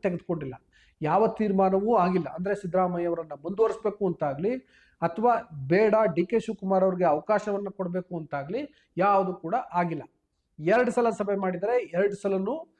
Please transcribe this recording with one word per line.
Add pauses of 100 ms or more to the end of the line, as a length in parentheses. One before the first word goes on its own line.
ತೆಗೆದುಕೊಂಡಿಲ್ಲ, (480)
ಯಾವ
ತೀರ್ಮಾನವೂ
ಆಗಿಲ್ಲ.
ಅಂದ್ರೆ
ಸಿದ್ದರಾಮಯ್ಯ
ಅವರನ್ನ (100)
ಮುಂದುವರಿಸ್ಬೇಕು
ಅಂತಾಗ್ಲಿ (460)
ಅಥವಾ (300)
ಬೇಡ (200)
ಡಿ
ಕೆ
ಶಿವಕುಮಾರ್
ಅವ್ರಿಗೆ
ಅವಕಾಶವನ್ನ
ಕೊಡ್ಬೇಕು
ಅಂತಾಗ್ಲಿ
ಯಾವುದು
ಕೂಡ (180)
ಆಗಿಲ್ಲ. (560)
ಎರಡು
ಸಲ
ಸಭೆ
ಮಾಡಿದರೆ
ಎರಡು
ಸಲನೂ